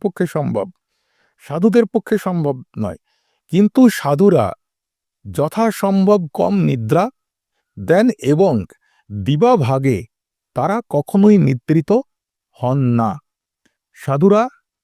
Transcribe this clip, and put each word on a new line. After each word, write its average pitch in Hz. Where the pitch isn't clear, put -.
পক্ষে 185
সম্ভব, 123
সাধুদের 190
পক্ষে -
সম্ভব 165
নয়। 90
কিন্তু 208
সাধুরা 147
যথাসম্ভব 196
কম 185
নিদ্রা 143
দেন 165
এবং 151
দিবাভাগে 135
তারা 165
কখনোই 196
নিদ্রিত 151
হন 127
না। 113
সাধুরা 196